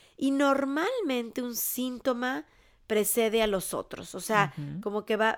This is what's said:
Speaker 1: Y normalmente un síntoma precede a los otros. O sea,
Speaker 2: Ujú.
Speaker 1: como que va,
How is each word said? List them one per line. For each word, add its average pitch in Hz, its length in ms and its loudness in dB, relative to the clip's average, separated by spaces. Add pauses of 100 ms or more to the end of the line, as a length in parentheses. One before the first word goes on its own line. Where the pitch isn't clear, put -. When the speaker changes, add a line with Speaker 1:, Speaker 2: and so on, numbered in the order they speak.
(160)
Speaker 1:
Y 269 140 0
normalmente 277 1120 2
un 240 140 -4
síntoma 254 880 -2 (420)
precede 220 560 2
a 214 60 2
los 190 260 -2
otros. - 400 -8
O 190 60 -8
sea, 202 360 2
Speaker 2:
Ujú. 147 240 -6
Speaker 1:
como 208 240 -4
que 220 120 0
va, 220 220 2